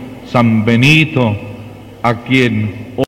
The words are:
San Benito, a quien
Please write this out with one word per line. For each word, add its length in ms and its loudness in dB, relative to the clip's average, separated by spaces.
San 380 2
Benito, 680 2
a 200 0
quien 680 0